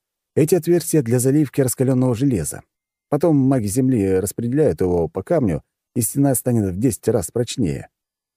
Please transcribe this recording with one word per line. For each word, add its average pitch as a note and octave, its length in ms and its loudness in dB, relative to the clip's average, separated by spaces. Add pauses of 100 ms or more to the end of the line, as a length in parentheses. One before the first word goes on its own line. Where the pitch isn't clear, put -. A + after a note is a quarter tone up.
(360)
эти D#3 180 2
отверстия E3 480 2
для A#2 160 0
заливки C3+ 440 0
раскаленного B2+ 520 0
железа. A2 500 -2 (440)
Потом D3+ 300 2
маги C3 300 2
земли G2+ 520 0
распределяют A#2+ 600 -2
его F2 260 0
по F#2+ 160 -8
камню, A#2 400 0 (320)
и B2 60 0
стена C#3 340 0
станет G#2+ 380 -2
в F#2 60 -8
десять B2 280 -2
раз A2+ 240 -2
прочнее. F#2+ 580 -4 (480)